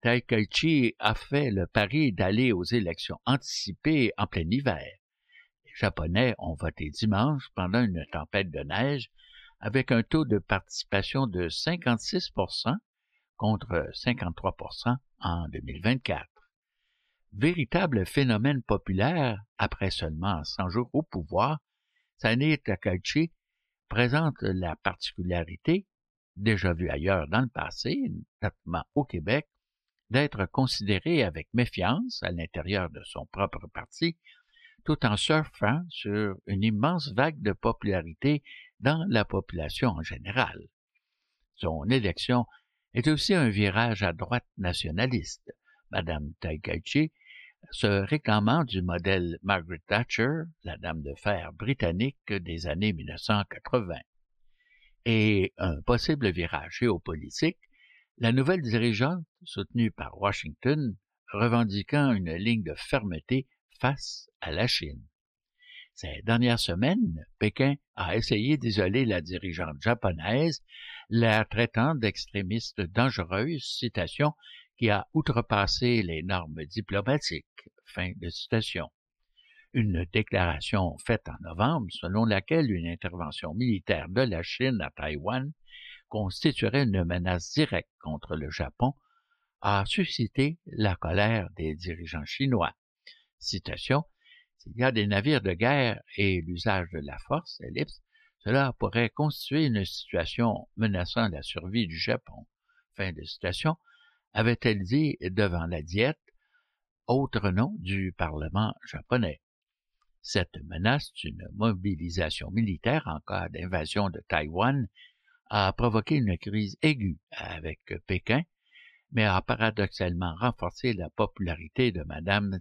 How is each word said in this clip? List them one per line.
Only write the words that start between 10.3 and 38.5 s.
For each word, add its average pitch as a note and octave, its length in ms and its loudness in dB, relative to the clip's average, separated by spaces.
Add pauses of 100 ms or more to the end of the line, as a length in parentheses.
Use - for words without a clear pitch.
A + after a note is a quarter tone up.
participation - 880 -2
de F2 220 -2
cinquante-six E3+ 800 -2
pour F#2 200 -2
cent C#3+ 260 -2 (600)
contre F#2 560 0
cinquante-trois F#2+ 640 -2
pour - 180 -12
cent A#2+ 220 0 (240)
en E2+ 300 -2
deux C#2 120 -10
mille C#2 220 -10
vingt-quatre. A2 440 -2 (1080)
Véritable D3+ 720 2
phénomène B2+ 560 2
populaire, G#2+ 800 0 (160)
après G2 320 -2
seulement E2 540 -2
cent F#2 260 -4
jours A#2+ 240 -2
au C#3+ 80 2
pouvoir, G#2 560 -2 (600)
Sani C3+ 420 4
Takaichi G#2 760 0 (560)
présente B2 520 2
la F#2 340 0
particularité, F2+ 1120 -2 (480)
déjà G2 380 2
vue E2 180 -2
ailleurs D#2+ 380 0
dans A2 120 4
le C3 60 2
passé, - 520 -4 (400)
notamment E2+ 540 -4
au C#3+ 100 2
Québec, G#2 440 -2 (640)
d'être B2 340 0
considéré B2 760 2
avec D#2+ 320 -4
méfiance B2 640 0
à F2+ 80 -2
l'intérieur F2 640 -4
de - 120 -14
son - 220 -12
propre G2 480 -4
parti, E3 420 -4 (680)
tout - 180 0
en G#2 140 2
surfant D3+ 720 2
sur G#2 460 -2 (100)
une G2 160 0
immense C3 520 2
vague C#3 280 0
de G2+ 120 2
popularité G2+ 920 0 (360)